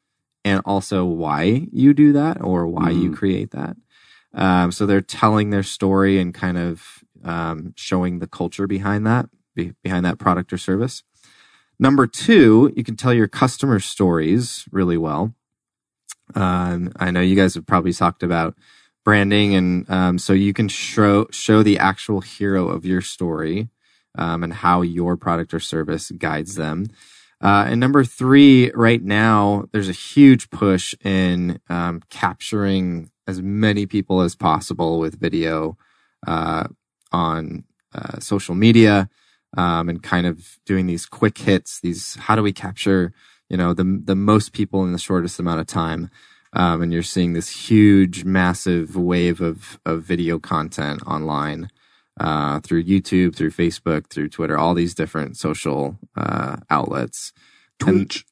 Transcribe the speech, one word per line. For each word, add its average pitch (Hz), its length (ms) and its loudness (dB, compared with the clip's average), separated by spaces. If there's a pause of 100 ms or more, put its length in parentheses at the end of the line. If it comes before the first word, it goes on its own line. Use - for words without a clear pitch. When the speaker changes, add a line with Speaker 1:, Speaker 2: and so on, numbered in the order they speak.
(460)
Speaker 1:
and 98 200 0
also 95 400 -2
why 85 640 0
you 135 220 6
do 147 180 6
that 147 320 0
or 87 240 0
why 85 220 -2
you 87 220 0
Speaker 2:
Mm. 76 40 -6
Speaker 1:
create 98 360 -2
that. - 260 -10 (560)
Um, 90 400 2
so 104 120 -2
they're 98 140 4
telling 107 520 0
their 101 120 -2
story 98 560 2
and 90 140 -4
kind 90 240 -4
of, 85 440 -8 (220)
um, 82 540 -8
showing 90 420 -4
the 85 80 -8
culture 87 400 -6
behind 101 400 -2
that, 120 220 0 (260)
be-, 87 160 -6 (100)
behind 90 240 -2
that 85 140 -2
product 90 320 -2
or 92 60 -8
service. 104 440 -4 (800)
Number 135 280 4
two, 135 680 6
you - 80 -4
can 113 140 -8
tell 127 160 0
your 110 160 2
customer 127 500 0
stories 92 880 -2
really 90 280 0
well. 80 360 -4 (1000)
Um, 90 640 -2
I 90 120 -2
know 90 120 0
you 92 160 4
guys 92 160 4
have 82 120 -10
probably 90 280 2
talked 85 280 0
about 85 360 -2 (480)
branding, 101 500 4
and, 90 340 0
um, 92 280 2
so 95 160 0
you 98 180 4
can 104 160 0
show, 104 640 2
show 107 320 4
the 104 160 4
actual 95 400 -2
hero 95 480 -2
of 85 160 -6
your 92 160 -2
story, 87 720 -6 (480)
um, 82 260 -4
and 85 120 -8
how 90 260 2
your 87 340 -2
product 85 380 -4
or 82 80 -6
service 80 560 -6
guides 80 380 -6
them. 82 320 -6 (540)
Uh, 101 260 4
and 120 140 0
number 135 240 2
three, 131 680 6
right 117 300 4
now, 104 720 2
there's 101 160 -2
a - 20 -4
huge 135 580 6
push 95 540 0
in, 90 560 0 (100)
um, 85 400 -6
capturing 92 1000 -4 (180)
as 92 140 -8
many 104 440 0
people 95 360 -2
as 85 120 0
possible 82 640 -2
with 80 220 -6
video, 80 580 -4 (480)
uh, 80 380 -4 (480)
on, 80 540 -4 (280)
uh, - 260 -12
social 98 360 -6
media, 107 540 4 (480)
um, 87 320 -2
and 85 120 -6
kind 87 240 0
of 85 400 -6
doing 95 220 0
these 85 180 -6
quick - 340 -2
hits, - 420 -2
these, - 340 -8
how - 220 -2
do 110 40 0
we 104 120 -2
capture, 95 580 -2 (380)
you 92 80 -4
know, 87 160 0
the, 87 100 -2 (220)
the 95 100 0
most 104 380 0
people 98 320 -4
in 90 80 -4
the 87 40 -4
shortest 87 400 -4
amount 85 220 -4
of 80 80 -8
time? 82 420 -6 (440)
Um, 85 280 0
and 85 120 -2
you're 85 100 -2
seeing 87 300 -2
this 82 160 -6 (200)
huge, 98 540 4
massive 90 720 -2
wave 87 460 0
of, 82 440 -8
of 82 180 -4
video 85 360 -2
content 76 640 -6
online, 76 640 -6 (500)
uh, 76 400 -2
through 85 240 -2
YouTube, 90 520 0
through 80 140 -2
Facebook, 82 580 -4
through 76 220 -8
Twitter, 78 260 -6
all 82 200 0
these 87 180 -2
different 78 420 -6
social, 71 640 -6 (180)
uh, - 420 -6 (120)
outlets. - 640 -4 (460)
And 190 280 0
Speaker 3:
Twitch. - 240 -12